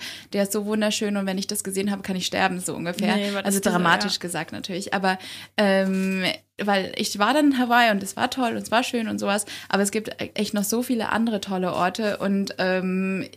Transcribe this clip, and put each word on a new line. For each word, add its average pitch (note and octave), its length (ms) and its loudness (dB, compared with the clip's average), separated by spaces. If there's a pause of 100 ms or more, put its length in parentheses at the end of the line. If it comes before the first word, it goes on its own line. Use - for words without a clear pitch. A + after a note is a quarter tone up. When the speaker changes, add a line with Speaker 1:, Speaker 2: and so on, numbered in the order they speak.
(340)
Speaker 1:
der G3+ 100 2
ist G3 80 -2
so G#3 160 -2
wunderschön G#3+ 500 0
und G3 80 -2
wenn F#3+ 140 -2
ich G3 80 -4
das - 160 -4
gesehen G3 260 -2
habe, G3 140 -2
kann F#3+ 120 -4
ich F3+ 120 -4
sterben, F#3 320 0
so E3+ 160 -6
ungefähr. F3+ 400 0
Speaker 2:
Nee, G3+ 140 -2
aber G3+ 80 -4
das F#3+ 80 -4
Speaker 1:
Also G3 120 2
Speaker 2:
ist G3 80 0
diese, F#3+ 80 2
Speaker 1:
dramatisch F3+ 400 4
Speaker 2:
ja. - 60 -2
Speaker 1:
gesagt E3+ 320 -6
natürlich, - 420 -8
aber, F#3+ 240 2 (400)
ähm, F#3+ 640 2 (360)
weil G3 360 0
ich G#3 240 -2
war A3 160 4
dann D4+ 160 6
in B3+ 80 2
Hawaii A#3+ 320 6
und G3+ 100 2
es G3 160 -8
war B3+ 140 0
toll A#3+ 220 -2
und A3 100 -4
es - 80 -12
war A3+ 120 4
schön A#3 240 -2
und G#3 120 -4
sowas, G#3 260 0 (240)
aber G3 140 4
es G3+ 80 0
gibt G#3+ 180 -2 (100)
e-, - 140 -6
echt G#3 220 -2
noch G3+ 80 0
so A3 180 0
viele B3 280 0
andere A3+ 300 2
tolle F#3 320 -2
Orte G3 460 0
und, G3 400 0
ähm, F#3 800 0